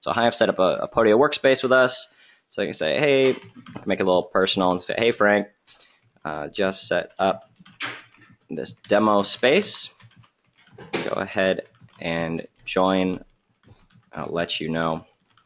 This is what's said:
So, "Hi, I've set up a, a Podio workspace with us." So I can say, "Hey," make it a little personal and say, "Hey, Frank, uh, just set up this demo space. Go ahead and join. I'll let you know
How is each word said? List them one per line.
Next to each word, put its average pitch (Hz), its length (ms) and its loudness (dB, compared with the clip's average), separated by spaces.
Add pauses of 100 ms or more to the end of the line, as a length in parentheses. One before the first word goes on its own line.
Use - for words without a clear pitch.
So, 73 100 -6
"Hi, 117 140 0
I've 117 100 2
set 104 140 2
up - 80 -2
a, 90 260 2
a - 40 -4
Podio 113 320 4
workspace 139 420 2
with 127 100 -2
us." 127 360 2 (420)
So - 140 -6
I - 20 -2
can 80 80 -6
say, 78 260 -2
"Hey," 135 360 2 (500)
make 95 140 -2
it 101 40 -2
a - 20 -2
little 90 180 4
personal 95 480 2
and 90 100 -2
say, - 160 -8
"Hey, 117 140 2
Frank, 104 360 2 (760)
uh, 76 240 -8
just 95 400 -4
set - 320 -2
up 95 300 -2 (1000)
this 80 240 -8
demo 104 500 2
space. - 680 0 (1120)
Go - 120 -4
ahead 95 520 -2 (320)
and 82 480 -6 (180)
join. 92 580 0 (920)
I'll - 180 -10
let 85 300 -4
you 78 80 -6
know 82 360 -4 (400)